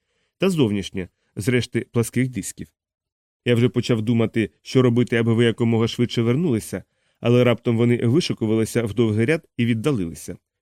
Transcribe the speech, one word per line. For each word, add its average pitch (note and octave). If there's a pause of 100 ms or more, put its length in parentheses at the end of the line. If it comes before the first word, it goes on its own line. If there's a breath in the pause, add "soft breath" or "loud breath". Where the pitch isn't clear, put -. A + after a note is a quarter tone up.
(380)
та F#3+
зовнішнє, G#2 (280)
з A2+
решти A#2+
пласких A#2+
дисків. F#2+ (760)
Я B2
вже A#2
почав A#2
думати, A2+ (120)
що C3
робити, A#2+
аби A#2
ви A#2+
якомога A#2
швидше A#2+
вернулися, A#2 (360)
але A#2+
раптом A#2
вони A#2+
вишикувалися A2+
в G2
довгий A2
ряд D#3+
і A#2+
віддалилися, A2 (260)